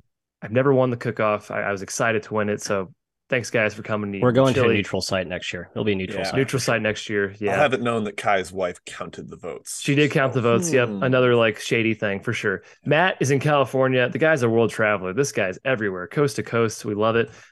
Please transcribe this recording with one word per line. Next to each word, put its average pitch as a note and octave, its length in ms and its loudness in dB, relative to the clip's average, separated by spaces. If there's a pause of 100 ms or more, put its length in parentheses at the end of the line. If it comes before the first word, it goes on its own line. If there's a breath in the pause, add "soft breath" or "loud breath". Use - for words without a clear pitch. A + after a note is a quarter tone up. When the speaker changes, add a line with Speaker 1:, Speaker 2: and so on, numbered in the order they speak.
(420)
Speaker 1:
I've G2 100 -12
never C3 220 4
won B2+ 180 4
the A#2 60 -4
cook-off. G#2+ 540 -2
I, G#2 120 -4
I G#2 80 -2
was F#2+ 100 -4
excited A2 420 -2
to - 120 -10
win G#2 140 0
it. G#2 120 -2
So G2 320 -4 (360)
thanks, B2 200 -2
guys, G#2+ 240 0
for A2 80 -14
coming G#2 320 -4
to F#2+ 60 -6
Speaker 2:
We're A#2+ 120 4
going C3 220 6
to C3+ 80 2
a - 20 2
Speaker 1:
chili. A#2 120 4
Speaker 2:
neutral G2 260 -2
site F#2 260 -2
next F2+ 240 -8
year. F2 200 -10
It'll A#2 120 -6
be G#2+ 100 2
a - 20 2
neutral F#2+ 240 -6
Speaker 3:
Yeah. F#2+ 60 -4
Speaker 2:
site. F#2+ 100 -4
Speaker 1:
Neutral C3+ 240 0
site A#2 220 0
next G#2+ 280 -4
year. G2+ 300 -2
Yeah. G2+ 140 -2
Speaker 3:
I'll G2 60 0
have D3 140 4
it A2+ 80 -2
known A#2 220 -2
that G2+ 120 -8
Kai's F#2+ 380 0
wife F2+ 320 -4
counted - 420 -12
the C#2+ 100 -16
votes. - 440 -12
Speaker 1:
She C#3+ 140 0
did D3 160 4
count C3+ 220 0
the B2+ 80 0
votes. A#2+ 300 2
Yep. B2 160 4
Speaker 3:
Hmm. G2+ 160 -4
Speaker 1:
Another, B2+ 320 4
like, A2+ 240 2
shady A2+ 360 0
thing G2 260 -4
for B2 100 -4
sure. G2+ 300 -2 (240 loud breath)
Matt D#3+ 340 2
is C#3 120 0
in C#3 80 2
California. C3 680 2
The A2+ 120 -6
guy's D#3 240 4
a A#2 60 4
world A2+ 200 4
traveler. G2+ 440 0
This C#3 180 0
guy's F#2+ 340 -2
everywhere, G2+ 420 -2
coast D3 280 0
to - 80 -4
coast. A#2 420 -2
We A2 80 -4
love A2 220 2
it. A#2 160 2 (200 loud breath)